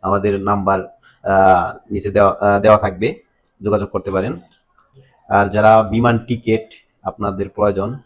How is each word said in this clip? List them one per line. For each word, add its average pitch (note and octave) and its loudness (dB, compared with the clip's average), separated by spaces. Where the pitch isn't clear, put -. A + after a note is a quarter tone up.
আমাদের G2 -2
নাম্বার, G2 -2
আহ, F#2 2
নিচে G2+ -8
দেওয়া, G2+ 4
আহ, G2+ 0
দেওয়া G#2+ 6
থাকবে, G#2 -4
যোগাযোগ G#2 -2
করতে G2 -8
পারেন। F#2+ -4
আর G2+ 2
যারা G#2+ 4
বিমান A#2 0
টিকিট A2 -4
আপনাদের G2 -6
প্রয়োজন G#2 -4